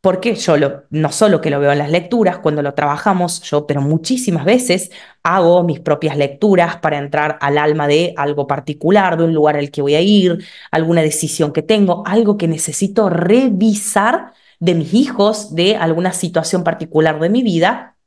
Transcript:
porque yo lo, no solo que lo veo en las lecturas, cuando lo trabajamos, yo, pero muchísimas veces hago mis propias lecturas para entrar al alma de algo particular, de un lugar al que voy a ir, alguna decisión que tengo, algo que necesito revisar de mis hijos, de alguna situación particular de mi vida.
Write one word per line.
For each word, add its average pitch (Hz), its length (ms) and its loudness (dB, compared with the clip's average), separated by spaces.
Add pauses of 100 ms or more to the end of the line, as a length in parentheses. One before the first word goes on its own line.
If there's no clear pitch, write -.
porque 185 340 0
yo 165 220 0
lo, 139 320 -2
no 151 240 -2
solo 202 300 2
que 156 80 -2
lo 143 100 -2
veo 143 120 2
en 143 60 2
las 143 120 -4
lecturas, 180 480 0
cuando 151 240 -2
lo 143 100 -4
trabajamos, 170 680 -2
yo, 147 240 -2
pero 143 160 -2
muchísimas 165 640 -2
veces 208 440 0 (320)
hago 175 400 4
mis 160 180 -2
propias 147 360 -2
lecturas 170 640 0
para 151 180 -2
entrar 147 460 -2
al 143 160 0
alma 151 280 0
de 165 300 0
algo 147 300 -4
particular, 165 720 0
de 165 60 2
un 165 100 0
lugar 151 220 2
al 147 140 -4
que 147 120 -6
voy 143 140 2
a 156 40 2
ir, 185 420 2 (280)
alguna 160 320 0
decisión 151 500 -2
que 160 80 -2
tengo, 185 460 0
algo 208 320 2
que 170 100 -2
necesito 190 640 -2
revisar 208 1200 0 (260)
de 170 160 2
mis 165 200 -2
hijos, 214 600 0
de 185 220 2
alguna 175 380 -2
situación 170 500 -2
particular 156 560 0
de 165 80 0
mi 233 140 0
vida. 202 540 -2 (100)